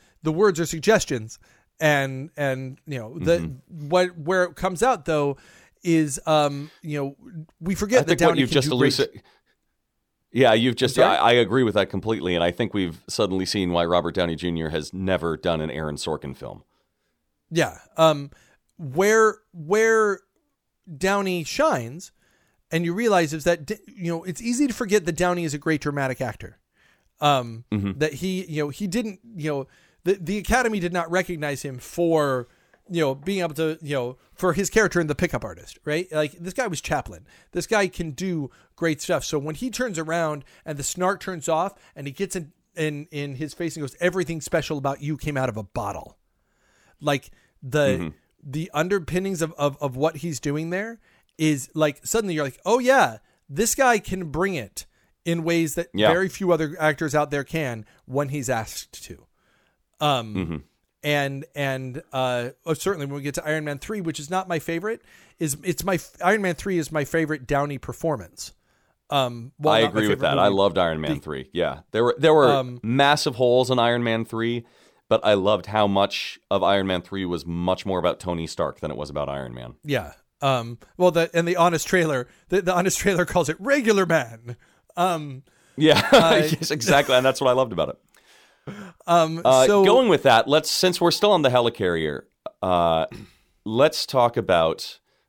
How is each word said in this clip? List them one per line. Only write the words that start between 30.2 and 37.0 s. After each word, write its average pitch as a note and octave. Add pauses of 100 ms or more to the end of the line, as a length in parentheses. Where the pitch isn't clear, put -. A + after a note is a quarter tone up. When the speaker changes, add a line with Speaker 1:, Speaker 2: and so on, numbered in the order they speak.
Speaker 1:
Academy A3
did E3+
not E3
recognize D#3
him C3
for, D3 (420)
you E3+
know, C#3
being F3+
able E3
to, D#3+
you C#3+
know, B2+ (160)
for F3+
his F#3
character G3
in E3
The D3
Pickup C#3
Artist, -
right? D#3+
Like, D3+
this E3+
guy B3+
was F3
Chaplin. A2+ (240)